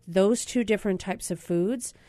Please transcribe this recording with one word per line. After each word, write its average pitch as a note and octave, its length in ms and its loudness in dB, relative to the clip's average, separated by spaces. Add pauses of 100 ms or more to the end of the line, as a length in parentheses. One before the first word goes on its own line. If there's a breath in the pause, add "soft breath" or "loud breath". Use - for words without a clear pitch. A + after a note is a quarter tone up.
those F#3+ 380 2
two A#3+ 180 0
different G3+ 380 0
types - 280 -6
of E3+ 120 -6
foods F#3 520 -2 (160 soft breath)